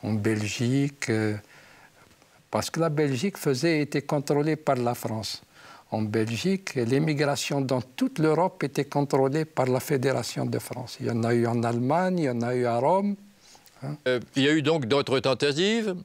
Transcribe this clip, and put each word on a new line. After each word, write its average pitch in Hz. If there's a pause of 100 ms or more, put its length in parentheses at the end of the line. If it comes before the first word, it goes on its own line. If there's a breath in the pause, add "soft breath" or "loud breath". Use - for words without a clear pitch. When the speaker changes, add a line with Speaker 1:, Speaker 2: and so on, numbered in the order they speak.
Speaker 1:
en 104
Belgique, 113
euh, 107 (1160 loud breath)
parce 107
que -
la 165
Belgique 147
faisait, 151
était 143
contrôlée 147
par 143
la 120
France. 110 (500 loud breath)
En 110
Belgique, 113
l'émigration 143
dans 131
toute -
l'Europe 160
était 143
contrôlée 143
par 131
la 127
Fédération 131
de 117
France. -
Il 123
y 117
en 117
a 117
eu 117
en 117
Allemagne, 139
il 160
y 135
en 120
a 120
eu 123
à 117
Rome. 190 (680 loud breath)
Hein. 147 (120)
Speaker 2:
Euh, 127 (160)
il 139
y 143
a -
eu 156
donc 147
d'autres 135
tentatives, 175